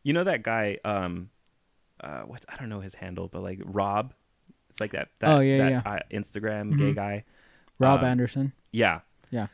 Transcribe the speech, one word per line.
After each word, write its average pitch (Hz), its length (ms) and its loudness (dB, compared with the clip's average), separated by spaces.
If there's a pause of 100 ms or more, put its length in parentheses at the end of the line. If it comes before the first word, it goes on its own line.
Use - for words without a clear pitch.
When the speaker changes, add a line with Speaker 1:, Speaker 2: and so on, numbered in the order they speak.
Speaker 1:
you 143 100 0
know, 170 100 2
that 151 200 -2
guy, 110 420 -2
um, 92 460 -4 (680)
uh, 67 220 -12
what's, 80 260 -16
I - 80 -16
don't 123 140 -10
know 101 120 -8
his 95 140 -14
handle, 90 320 -10
but, 90 140 -10
like, 92 220 -8
Rob 101 500 -2 (640)
it's - 60 -6
like 107 100 -6
that, 71 160 -6 (140)
that, 156 80 4
Speaker 2:
Oh, 147 100 8
yeah, 135 200 6
Speaker 1:
that, 135 120 6
Speaker 2:
yeah. 123 140 0
Speaker 1:
uh, 101 140 -4 (120)
Instagram 104 680 -4
gay 143 100 4
Speaker 2:
Mm-hmm. 143 80 0
Speaker 1:
guy. 101 280 -4 (560)
Speaker 2:
Rob 131 220 6
Speaker 1:
Um, 131 60 2
Speaker 2:
Anderson. 127 440 0 (220)
Speaker 1:
Yeah. 98 260 4 (320)
Speaker 2:
Yeah. 110 220 -4